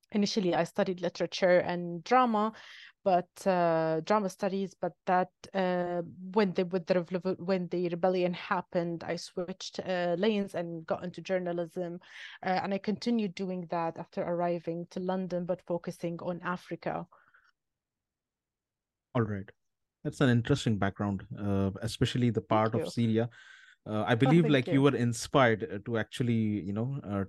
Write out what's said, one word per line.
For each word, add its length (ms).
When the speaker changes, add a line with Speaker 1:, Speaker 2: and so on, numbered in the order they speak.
Speaker 1:
Initially, 420
I 120
studied 360
literature 580
and 440
drama, 500
but, 440
uh, 540
drama 280
studies, 440
but 200
that, 240
uh, 480
when 200
the, 120
with 200
the 100
revol-, 440
when 280
the 220
rebellion 440
happened, 720
I 120
switched, 640
uh, 380
lanes 380
and 300
got 180
into 180
journalism, 760
uh, 180
and 100
I 40
continued 580
doing 340
that 280
after 260
arriving 680
to 100
London, 440
but 160
focusing 600
on 200
Africa. 640
Speaker 2:
All 100
right. 260
That's 180
an 80
interesting 480
background, 480
uh, 340
especially 480
the 120
Speaker 1:
Thank 80
Speaker 2:
part 260
of 60
Speaker 1:
you. 80
Speaker 2:
Syria. 400
Uh, 160
I 80
Speaker 1:
Oh, 40
Speaker 2:
believe, 240
Speaker 1:
thank 120
Speaker 2:
like, 140
you 60
Speaker 1:
you. 80
Speaker 2:
were 160
inspired, 640
uh, 220
to 120
actually, 360
you 400
know, 260
uh, 200